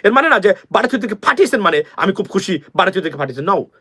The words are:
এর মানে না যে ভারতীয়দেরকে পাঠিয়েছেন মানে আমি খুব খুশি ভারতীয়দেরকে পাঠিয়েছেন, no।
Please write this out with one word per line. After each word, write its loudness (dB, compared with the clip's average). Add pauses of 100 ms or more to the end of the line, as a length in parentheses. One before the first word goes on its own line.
এর 4
মানে 2
না 2
যে 4 (180)
ভারতীয়দেরকে -2
পাঠিয়েছেন 2
মানে 2 (140)
আমি 0
খুব -4
খুশি -2 (160)
ভারতীয়দেরকে -2
পাঠিয়েছেন, -6
no। 0 (160)